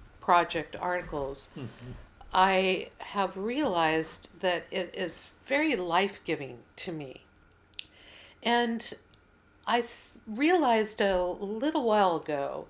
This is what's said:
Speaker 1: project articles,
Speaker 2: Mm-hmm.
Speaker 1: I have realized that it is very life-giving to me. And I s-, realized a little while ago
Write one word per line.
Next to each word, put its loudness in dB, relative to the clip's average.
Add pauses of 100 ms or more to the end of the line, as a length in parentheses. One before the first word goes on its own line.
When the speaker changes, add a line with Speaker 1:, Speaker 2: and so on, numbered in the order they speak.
(200)
Speaker 1:
project 2
articles, -4
Speaker 2:
Mm-hmm. -12 (420)
Speaker 1:
I 4
have -4
realized 0
that 0
it -4
is -4 (100)
very 2
life-giving -2 (180)
to -8
me. -10 (1200)
And 0 (760)
I 2
s-, -2
realized 2
a 2
little -2
while 4
ago -4